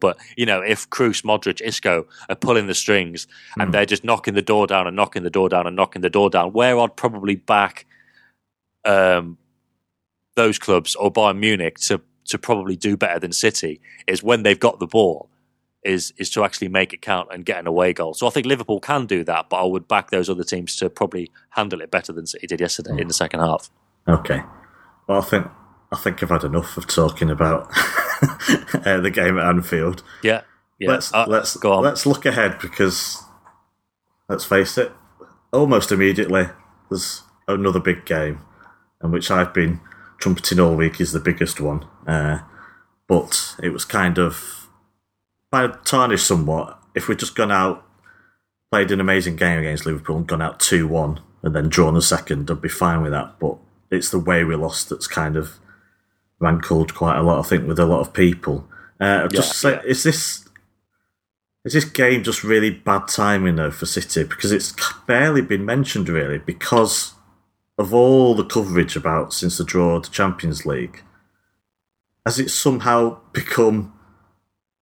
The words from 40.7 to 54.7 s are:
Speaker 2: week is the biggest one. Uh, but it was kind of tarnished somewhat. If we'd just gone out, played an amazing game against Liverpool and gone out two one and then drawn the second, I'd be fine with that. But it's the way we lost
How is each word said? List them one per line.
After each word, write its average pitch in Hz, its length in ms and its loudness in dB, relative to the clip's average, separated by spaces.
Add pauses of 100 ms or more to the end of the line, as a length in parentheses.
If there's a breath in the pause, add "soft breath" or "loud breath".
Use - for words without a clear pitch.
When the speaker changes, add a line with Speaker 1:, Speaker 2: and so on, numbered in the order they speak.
Speaker 2:
week 80 260 0
is 85 120 -2
the 80 80 -2
biggest 82 400 -2
one. 73 260 -4 (200)
Uh, 78 340 -2 (640 loud breath)
but - 560 0
it 87 80 -4
was - 140 -6
kind 90 340 0
of - 500 -4 (1160)
tarnished 123 420 2
somewhat. 78 520 0 (160)
If - 140 -6
we'd 107 100 0
just - 160 -8
gone 107 180 0
out, 95 320 2 (840 soft breath)
played 101 200 2
an 98 100 2
amazing 92 360 0
game 85 240 2
against 78 260 -4
Liverpool 78 320 -4
and 82 80 -4
gone 80 160 -2
out - 180 -6
two 85 260 2
one 78 340 -2 (220)
and 78 120 -2
then 76 140 0
drawn 80 260 4
the 82 80 4
second, 73 480 -2
I'd 80 100 -6
be 82 80 -4
fine 85 340 0
with 73 100 -2
that. - 280 -6
But 78 160 -2 (340)
it's - 200 -2
the 92 80 0
way 85 260 2
we 80 120 -2
lost 80 340 -4